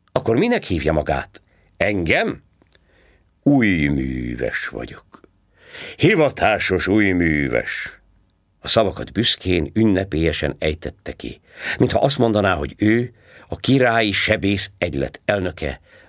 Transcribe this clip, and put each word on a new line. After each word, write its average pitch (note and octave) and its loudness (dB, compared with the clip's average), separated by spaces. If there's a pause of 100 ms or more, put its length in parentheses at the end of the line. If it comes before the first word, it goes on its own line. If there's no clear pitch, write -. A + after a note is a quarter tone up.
(120)
"Akkor A#2 0
minek A#3 0
hívja D#2+ -2
magát?" D2 -4 (360)
"Engem? G#2 -2 (1000)
Új G#2 4
műves B1 -4
vagyok. A#1 -12 (840)
Hivatásos G#2+ 2
új G2+ 4
műves." D2 0 (600)
A - -10
szavakat - 0
büszkén, F2+ -2
ünnepélyesen F2+ 0
ejtette - -6
ki, - -14 (380)
mintha B2 2
azt C#3+ 2
mondaná, G#2 2
hogy D2+ -6
ő A#2 0 (340)
a - -8
királyi A#2 2
sebész G2+ 0
egylet C2+ -4
elnöke, E2+ -4 (300)